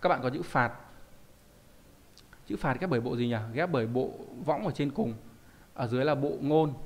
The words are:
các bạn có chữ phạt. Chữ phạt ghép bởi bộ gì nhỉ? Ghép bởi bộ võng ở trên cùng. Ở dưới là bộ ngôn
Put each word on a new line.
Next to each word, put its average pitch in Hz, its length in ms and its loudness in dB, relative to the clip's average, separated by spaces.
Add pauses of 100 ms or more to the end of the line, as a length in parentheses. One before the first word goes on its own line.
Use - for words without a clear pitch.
các 180 80 2
bạn 143 140 2
có 127 80 0
chữ 160 120 -4
phạt. 123 300 2 (1700)
Chữ 202 100 -4
phạt 131 240 0
ghép 185 100 -2
bởi 120 100 2
bộ 120 160 -2
gì 120 120 0
nhỉ? 117 80 0 (180)
Ghép 170 160 0
bởi 123 160 2
bộ 123 240 0 (340)
võng 185 200 0
ở 185 60 0
trên 147 200 0
cùng. 139 240 -2 (600)
Ở 127 120 -4
dưới 127 180 2
là 151 100 4
bộ 143 260 0
ngôn 151 340 4 (120)